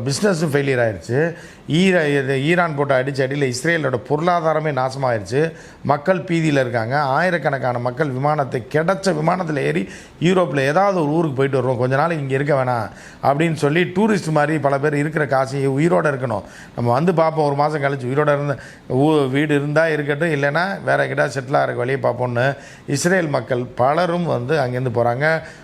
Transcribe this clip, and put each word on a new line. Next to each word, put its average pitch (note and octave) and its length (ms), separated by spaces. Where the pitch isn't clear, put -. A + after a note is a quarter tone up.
பிசினஸும் D#3 480
ஃபெயிலியர் C#3 300
ஆயிடுச்சு. A#2 520
ஈர-, D#3+ 500
இது C3+ 260
ஈரான் E3+ 300
போட்ட C3+ 280
அடிச்ச C3+ 240
அடியில C#3 260
இஸ்ரேலோட D3 420
பொருளாதாரமே D#3 640
நாசமாயிருச்சு. B2+ 800
மக்கள் D3 360
பீதியில D#3+ 420
இருக்காங்க. A#2+ 380
ஆயிரக்கணக்கான C#3+ 800
மக்கள் B2 320
விமானத்தை, C3+ 520
கிடைச்ச F3+ 420
விமானத்துல D#3+ 420
ஏறி D3+ 320
யூரோப்ல E3+ 380
ஏதாவது F3+ 420
ஒரு D3 100
ஊருக்கு D#3 260
போயிட்டு C3+ 200
வருவோம், B2+ 220
கொஞ்ச B2+ 180
நாள் D#3+ 220
இங்க C#3 160
இருக்க C#3 300
வேணாம் A#2+ 240
அப்படின்னு D3+ 300
சொல்லி D3+ 300
டூரிஸ்ட் F#3 480
மாதிரி D3+ 280
பல C#3 200
பேர் D3+ 160
இருக்கிற D3+ 320
காசையும் C3+ 520
உயிரோட E3+ 280
இருக்கணும், B2 360
நம்ம A#2+ 160
வந்து E3+ 220
பார்ப்போம் D#3 320
ஒரு C#3+ 80
மாசம் D3 280
கழிச்சு C#3 240
உயிரோட D3 280
இருந்த C#3+ 220
ஊ-, C#3 420
வீடு D3 240
இருந்தா D3 320
இருக்கட்டும், D3+ 440
இல்லைன்னா D#3 540
வேற C#3 220
எங்கிட்ட C3+ 320
செட்டில் C3 180
ஆகிற C3+ 160
வழியை B2 280
பார்ப்போம்னு B2 560
இஸ்ரேல் E3+ 420
மக்கள் B2 360
பலரும் E3 600
வந்து C3 320
அங்கேருந்து B2+ 380
போறாங்க. B2+ 460